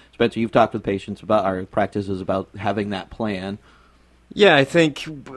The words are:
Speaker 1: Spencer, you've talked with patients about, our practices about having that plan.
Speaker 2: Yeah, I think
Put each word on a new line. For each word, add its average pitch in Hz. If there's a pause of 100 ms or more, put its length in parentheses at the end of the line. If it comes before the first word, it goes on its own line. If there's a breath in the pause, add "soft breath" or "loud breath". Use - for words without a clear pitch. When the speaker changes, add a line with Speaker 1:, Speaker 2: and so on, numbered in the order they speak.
(140 soft breath)
Speaker 1:
Spencer, 117
you've 113
talked 113
with 104
patients 101
about, 104
our 92
practices 98
about 95
having 101
that 95
plan. 101 (760 soft breath)
Speaker 2:
Yeah, 196
I 139
think 160 (300)